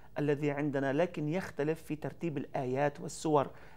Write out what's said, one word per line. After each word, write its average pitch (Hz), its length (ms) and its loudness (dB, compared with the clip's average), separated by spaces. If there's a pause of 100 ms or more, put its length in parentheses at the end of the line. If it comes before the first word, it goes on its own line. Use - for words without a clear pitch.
(200)
الذي 147 320 2
عندنا، 139 420 2
لكن 160 360 2
يختلف 160 540 -2
في 156 120 -4
ترتيب 147 420 -4
الآيات 135 640 0
والسور، 147 500 2 (280)